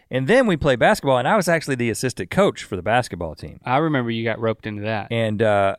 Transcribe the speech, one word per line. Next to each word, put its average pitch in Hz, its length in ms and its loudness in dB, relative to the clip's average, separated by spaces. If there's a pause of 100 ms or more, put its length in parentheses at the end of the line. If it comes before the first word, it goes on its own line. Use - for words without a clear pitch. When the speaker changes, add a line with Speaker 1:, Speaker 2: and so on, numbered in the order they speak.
Speaker 1:
And 131 180 -2
then 240 200 4
we 175 100 2
played 131 220 2
basketball, 139 400 2
and 127 80 -2
I 196 80 2
was 180 120 0
actually 156 280 0
the 120 160 -2
assistant 107 400 -6
coach 180 320 0
for - 120 -8
the 90 60 -6
basketball 90 540 -2
team. - 280 -16
Speaker 2:
I 127 140 0
remember 147 320 0
you 113 140 -4
got 113 160 -2
roped 113 260 -2
into 104 160 -8
that. 107 300 -4
Speaker 1:
And, 113 320 0
uh, 101 360 2